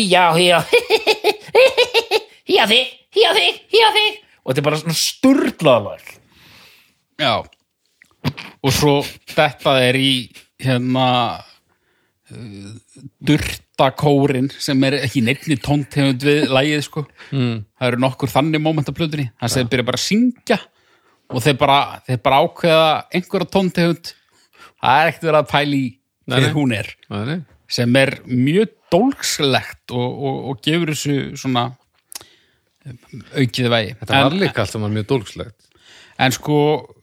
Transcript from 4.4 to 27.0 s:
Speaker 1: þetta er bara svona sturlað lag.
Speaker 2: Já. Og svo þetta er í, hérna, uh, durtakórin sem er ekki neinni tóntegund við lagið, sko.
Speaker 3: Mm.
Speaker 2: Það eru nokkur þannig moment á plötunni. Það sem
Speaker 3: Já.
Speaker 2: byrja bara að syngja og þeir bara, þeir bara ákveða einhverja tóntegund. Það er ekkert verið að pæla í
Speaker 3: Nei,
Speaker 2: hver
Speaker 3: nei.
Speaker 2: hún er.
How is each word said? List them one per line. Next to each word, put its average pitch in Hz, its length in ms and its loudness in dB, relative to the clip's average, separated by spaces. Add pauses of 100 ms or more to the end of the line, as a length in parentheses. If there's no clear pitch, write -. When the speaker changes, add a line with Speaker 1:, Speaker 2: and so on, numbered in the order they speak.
Speaker 1:
þetta 143 80 0
er 143 60 0
bara 151 120 0
svona 160 160 -6
sturlað 240 880 2
lag. 80 200 -12 (1160)
Speaker 2:
Já. 135 140 2 (1200)
Og 135 180 0
svo 147 200 2 (320)
þetta 151 540 0
er 127 160 2
í, 135 160 2 (480)
hérna, 127 480 0 (1200)
uh, 104 420 -16 (480)
durtakórin 139 1300 0
sem 135 320 -2
er 135 160 0
ekki - 220 -2
neinni 135 380 -2
tóntegund 139 640 -2
við 147 240 2
lagið, 143 360 0
sko. 151 200 -10 (220)
Speaker 3:
Mm. 123 340 -4 (100)
Speaker 2:
Það 127 220 -4
eru 120 100 -2
nokkur 131 300 -2
þannig 151 320 0
moment 156 260 -2
á 143 40 -8
plötunni. 151 400 -6
Það 117 200 -6
sem 127 140 0
Speaker 3:
Já. - 20 -6
Speaker 2:
byrja 123 160 -2
bara 123 140 -4
að - 60 -4
syngja 240 540 0 (680)
og 127 140 -6
þeir 143 160 2
bara, 139 180 4 (260)
þeir 127 200 -4
bara 135 160 4
ákveða 160 480 2 (220)
einhverja 175 420 -4
tóntegund. 175 640 0 (600)
Það 131 280 2
er 165 100 2
ekkert - 160 -6
verið 151 140 4
að 143 100 -4
pæla 143 240 0
í 135 100 0 (420)
Speaker 3:
Nei, 127 100 -2
Speaker 2:
hver 131 100 2
Speaker 3:
nei. 156 80 -2
Speaker 2:
hún 139 180 0
er. - 200 -8 (160)